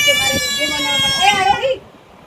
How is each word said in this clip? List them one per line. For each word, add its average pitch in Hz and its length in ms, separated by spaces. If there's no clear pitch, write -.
કે 587 80
મારે 571 200
વીડિયો 539 440
બનાવવા 285 200
માટે, - 280
એ 403 40
આરોહી! 403 520